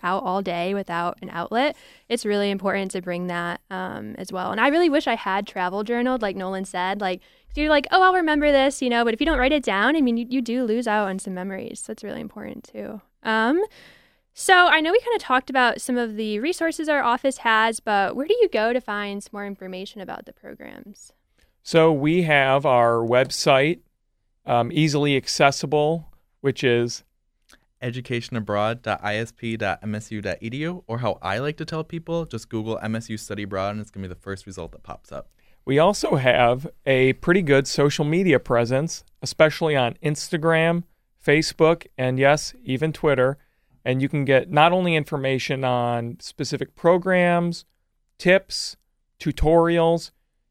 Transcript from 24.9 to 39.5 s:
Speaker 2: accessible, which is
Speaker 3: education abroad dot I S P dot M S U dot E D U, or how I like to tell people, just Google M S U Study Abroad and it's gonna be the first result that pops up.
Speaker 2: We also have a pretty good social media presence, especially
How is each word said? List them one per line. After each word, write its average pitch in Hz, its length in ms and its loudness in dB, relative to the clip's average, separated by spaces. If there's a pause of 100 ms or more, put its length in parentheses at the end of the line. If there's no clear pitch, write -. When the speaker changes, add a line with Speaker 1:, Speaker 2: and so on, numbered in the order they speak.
Speaker 2:
accessible, 147 920 0 (320)
which 139 240 -2
is 120 400 0 (760)
Speaker 3:
education 120 560 -8
abroad 107 460 -2
dot 104 220 -4
I 104 100 -2
S 113 160 -4
P 113 260 -8
dot 101 240 -4
M 104 140 -6
S 107 160 -10
U 107 100 -8
dot 98 200 -6
E 113 100 -10
D 123 60 -10
U, 170 320 -8
or 117 100 -6
how 117 240 -4
I 95 160 -4
like 147 200 -6
to 160 60 -8
tell 160 200 -8
people, 165 400 -8
just 113 240 -12
Google 110 340 -6
M 110 140 -4
S 113 120 -10
U 110 80 -8
Study 104 280 -10
Abroad 98 260 -4
and 107 100 -8
it's 101 120 -14
gonna 98 160 -10
be 90 40 -12
the 90 40 -14
first 98 280 -12
result 90 280 -12
that - 100 -20
pops - 300 -16
up. 67 160 -14 (360)
Speaker 2:
We 135 140 2
also 202 380 2
have 127 500 4 (180)
a 131 300 4
pretty 180 260 2
good 139 280 2
social 147 360 0
media 156 360 4
presence, 127 640 0 (180)
especially 156 540 2